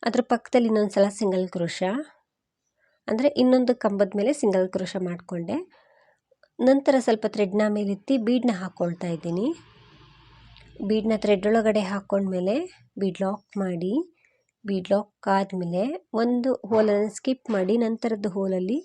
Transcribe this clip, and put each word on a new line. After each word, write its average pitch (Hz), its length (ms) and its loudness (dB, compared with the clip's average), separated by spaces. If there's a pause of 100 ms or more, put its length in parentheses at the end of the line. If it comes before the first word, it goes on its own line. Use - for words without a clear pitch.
ಅದ್ರ 240 160 0
ಪಕ್ಕದಲ್ಲಿ 240 440 0
ಇನ್ನೊಂದ್ಸಲ 208 420 2
ಸಿಂಗಲ್ 190 400 -2
ಕ್ರೋಶೆ. 185 640 -4 (960)
ಅಂದ್ರೆ 233 280 2
ಇನ್ನೊಂದು 254 400 4
ಕಂಬದ 202 420 0
ಮೇಲೆ 214 160 2
ಸಿಂಗಲ್ 185 400 2
ಕ್ರೋಶೆ 185 340 -4
ಮಾಡ್ಕೊಂಡೆ. 175 480 -6 (1000)
ನಂತರ 269 420 4
ಸ್ವಲ್ಪ 226 340 0
ಥ್ರೆಡ್ನ 208 280 0 (140)
ಮೇಲೆತ್ತಿ 202 400 -2 (100)
ಬೀಡ್ನ 240 340 2
ಹಾಕ್ಕೊಳ್ತಾ 175 540 -6
ಇದ್ದೀನಿ. 170 320 -4 (1400)
ಬೀಡ್ನ 220 340 2
ಥ್ರೆಡ್ 208 260 2
ಒಳಗಡೆ 214 420 4
ಹಾಕ್ಕೊಂಡ್ಮೇಲೆ 196 640 -2 (440)
ಬೀಡ್ 190 240 -2
ಲಾಕ್ 196 240 -4 (100)
ಮಾಡಿ, 185 360 -4 (720)
ಬೀಡ್ 190 260 -4
ಲಾಕ್ 202 380 -2
ಆದ್ಮೇಲೆ 190 540 0 (320)
ಒಂದು 240 360 0 (140)
ಹೋಲನ್ನು 208 500 2
ಸ್ಕಿಪ್ - 360 -6
ಮಾಡಿ 196 280 2
ನಂತರದ್ದು 220 520 -2
ಹೋಲಲ್ಲಿ 190 540 -2